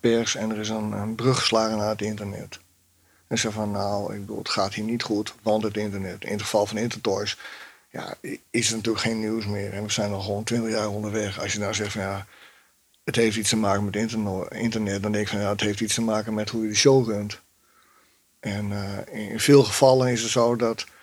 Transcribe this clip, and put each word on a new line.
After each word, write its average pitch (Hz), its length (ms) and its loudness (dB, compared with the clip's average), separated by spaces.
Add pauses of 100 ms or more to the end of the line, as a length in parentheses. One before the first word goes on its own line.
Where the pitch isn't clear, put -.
pers 117 340 4
en 110 160 -2
er 107 80 -4
is 107 100 -4
een, 107 240 -2
een 104 220 -4
brug 123 240 2
geslagen 110 400 2
naar 104 100 0
het 107 140 -2
internet. 101 560 -6 (720)
En 117 100 -2
ze 110 140 0
van, 107 180 -4
nou, 101 440 -2
ik 104 60 -10
bedoel, 104 180 -8
het 101 100 -8
gaat 101 260 0
hier 107 100 -4
niet 113 180 -2
goed, 107 400 -2
want 110 200 2
het 104 140 -2
internet. 98 480 -6
In - 80 -6
het 104 100 -4
geval 104 240 2
van 107 100 -4
Intertoys, 104 600 -2 (540)
ja, - 240 -10 (100)
i-, - 160 -10 (100)
is 117 200 0
er 113 60 -2
natuurlijk 110 280 -2
geen 113 160 0
nieuws 110 260 -2
meer. 101 260 -4
En 101 120 -6
we 104 60 -6
zijn 104 220 0
al 98 80 -4
gewoon 101 240 -2
twintig 117 260 -2
jaar 107 180 0
onderweg. 104 520 -4
Als 101 120 -4
je 104 60 -4
nou 104 160 -2
zegt 101 180 -2
van, 107 100 -6
ja, 98 240 -4 (800)
het - 120 -4
heeft 113 200 4
iets 110 120 -2
te 113 80 2
maken 101 280 2
met 98 120 -2
interno-, 107 520 -2
internet, 107 540 -2
dan 104 100 0
denk 104 120 0
ik 101 80 -6
van, 101 80 -2
ja, 101 100 2
het 104 100 -2
heeft 104 200 0
iets 110 140 -2
te 113 80 0
maken 110 320 0
met 107 160 -2
hoe 113 120 -2
je 107 60 0
de 107 60 -4
show 131 340 6
runt. 104 320 -4 (1000)
En, 101 320 -4
eh, 101 580 -6
in 110 100 -4
veel 139 240 10
gevallen 127 480 6
is 113 100 0
het 113 80 -4
zo 120 260 4
dat 113 300 -2 (160)